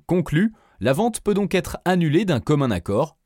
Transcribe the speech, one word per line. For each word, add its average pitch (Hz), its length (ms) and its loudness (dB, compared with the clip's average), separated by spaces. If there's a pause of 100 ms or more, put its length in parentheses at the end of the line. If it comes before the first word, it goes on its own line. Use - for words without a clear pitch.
conclue, 180 480 0 (320)
la 131 80 2
vente 220 280 -2
peut 208 120 0
donc 196 220 0
être - 280 -4
annulée 175 420 2
d'un 156 140 0
commun 143 300 0
accord 101 560 -2